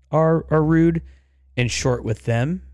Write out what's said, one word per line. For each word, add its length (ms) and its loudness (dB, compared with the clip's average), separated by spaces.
are, 380 2
are 120 2
rude 380 2
and 140 0
short 340 -2
with 200 -6
them? 380 -2